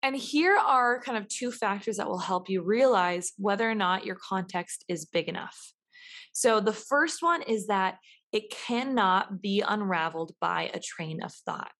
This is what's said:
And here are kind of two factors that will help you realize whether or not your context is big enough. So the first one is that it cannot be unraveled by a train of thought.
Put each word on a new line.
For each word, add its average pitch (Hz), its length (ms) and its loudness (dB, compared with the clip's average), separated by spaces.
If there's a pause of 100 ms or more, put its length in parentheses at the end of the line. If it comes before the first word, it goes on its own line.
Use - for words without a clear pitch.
And 269 140 0
here 311 420 4
are 247 440 4
kind 247 160 -4
of 208 100 -4
two 247 240 -4
factors 202 460 -2
that - 100 -2
will 185 120 -2
help 185 300 -2
you 185 140 0
realize 185 760 4
whether 202 320 2
or 226 60 0
not 190 300 0
your 190 100 -6
context 185 720 -6
is 160 180 -4
big 165 220 -2
enough. - 460 -12 (600)
So 226 280 4
the 208 120 0
first 294 480 0
one 339 220 2
is 214 240 -2
that 190 320 0 (320)
it 214 180 -4
cannot 214 920 0
be 202 200 0
unraveled 165 760 -2
by 170 340 0
a 175 60 -6
train 160 420 -8
of - 120 -10
thought. - 460 -8